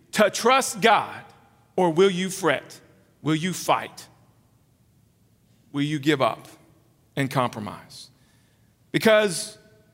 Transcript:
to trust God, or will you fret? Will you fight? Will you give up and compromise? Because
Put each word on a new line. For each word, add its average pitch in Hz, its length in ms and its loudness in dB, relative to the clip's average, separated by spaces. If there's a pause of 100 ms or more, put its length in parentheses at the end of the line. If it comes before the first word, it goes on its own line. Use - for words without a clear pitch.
(120)
to 208 180 4
trust 240 500 0
God, 170 440 2 (500)
or 180 160 2
will 190 200 4
you 185 200 -4
fret? - 500 -4 (420)
Will 151 120 0
you 170 180 -4
fight? - 540 -4 (1700)
Will 143 100 -2
you 151 160 -2
give 139 240 2
up - 240 -2 (720)
and 135 120 -2
compromise? 113 840 -6 (840)
Because 214 680 2 (360)